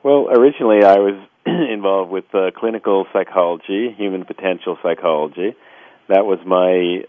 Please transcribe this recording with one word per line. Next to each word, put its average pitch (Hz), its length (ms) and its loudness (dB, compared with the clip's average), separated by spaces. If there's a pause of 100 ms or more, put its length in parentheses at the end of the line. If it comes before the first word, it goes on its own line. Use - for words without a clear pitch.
Well, 143 280 2
originally 120 540 4
I 98 140 6
was 98 220 0 (120)
<clears throat> - 140 -14
involved 104 640 -2
with, 95 220 -8
uh, 95 240 0
clinical 104 560 -2
psychology, 95 880 -2
human 95 260 -6
potential 92 580 -8
psychology. 82 720 -4 (540)
That 98 180 2
was 95 200 -2
my, 90 640 0